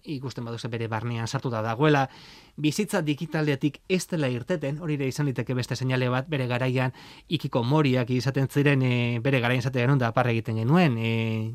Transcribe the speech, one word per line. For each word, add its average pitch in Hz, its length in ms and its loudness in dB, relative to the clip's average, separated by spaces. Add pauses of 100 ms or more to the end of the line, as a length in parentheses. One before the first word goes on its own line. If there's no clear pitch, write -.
ikusten 131 400 -8
baduzue 117 260 -8
bere 113 180 -4
barnean 113 380 -4
sartuta 117 360 -4
dagoela, 135 460 2 (480)
bizitza 165 460 0
digitaletik 151 880 -2
ez 185 220 0
dela 151 180 0
irteten, 139 500 -4
hori 156 160 -2
ere 139 140 -2
izan 147 180 0
liteke 127 280 -2
beste 123 200 -2
seinale 127 340 0
bat, 127 200 0
bere 135 180 -2
garaian 127 460 0 (360)
Ikiko 143 360 -2
Moriak 127 460 2
izaten 127 380 0
ziren, 143 340 4
eh, 120 400 2
bere 135 180 2
garaian 123 240 2
izaten 127 180 0
genuen 135 160 4
da 120 140 2
aparra 123 180 2
egiten 113 260 -2
genuen, 127 420 4
eh, 113 560 -2